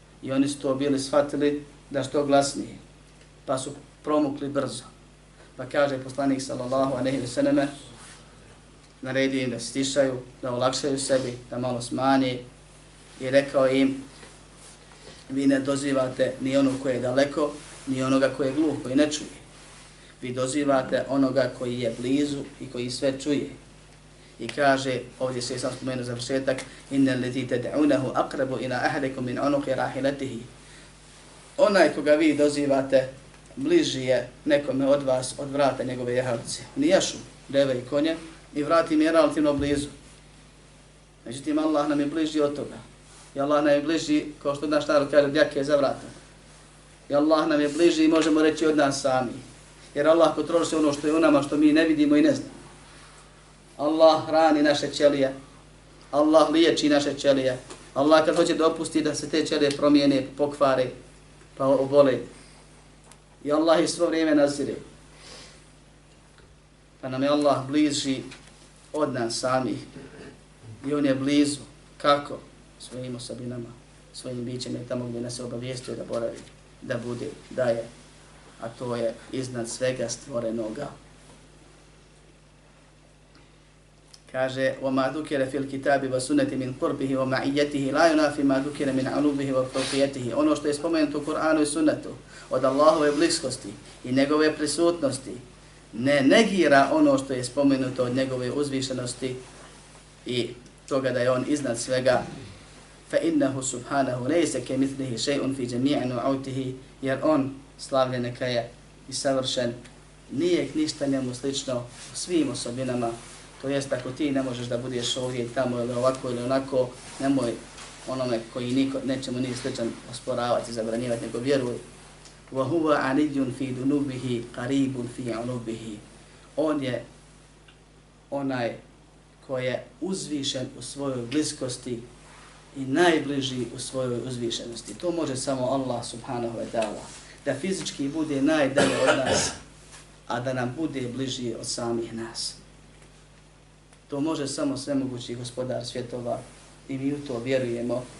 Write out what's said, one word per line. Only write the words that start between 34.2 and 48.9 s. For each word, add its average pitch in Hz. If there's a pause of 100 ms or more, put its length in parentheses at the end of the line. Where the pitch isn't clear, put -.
nekome 139
od 139
vas 127
od 139
vrata 135
njegove 123
jahalice. 123 (140)
Ni 147
jašu, - (320)
deve 135
i 123
konje, 156 (380)
i 147
vrat 160
im 156
je 156
relativno 147
blizu. 143 (1400)
Međutim, 156
Allah 151
nam 147
je 139
bliži 151
od 143
toga. 123 (560)
I 139
Allah 147
nam 143
je 143
bliži, 151 (180)
kao 143
što 156
naš 147
narod 143
kaže, 143
"Djake 143
za 147
vrata." 131 (1000)
I 135
Allah 156
nam 151
je 147
bliži, 156
možemo 156
reći, 156
od 151
nas 139